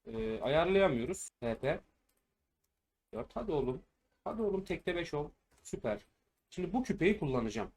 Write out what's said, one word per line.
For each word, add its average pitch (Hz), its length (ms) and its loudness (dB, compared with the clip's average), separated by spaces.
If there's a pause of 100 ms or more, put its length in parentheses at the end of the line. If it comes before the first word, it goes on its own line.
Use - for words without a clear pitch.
e, 110 320 -4
ayarlayamıyoruz. 165 1000 2
H 117 200 -2
P. 156 200 0 (1300)
Dört. 117 220 -6
Hadi 214 160 -2
oğlum. 127 300 0 (420)
Hadi 226 180 -4
oğlum 196 240 0
tekte 175 300 -2
beş 170 180 -2
ol. 151 160 -2 (340)
Süper. - 360 -2 (500)
Şimdi 180 240 -2
bu 247 100 2
küpeyi 240 360 2
kullanacağım. 113 580 -2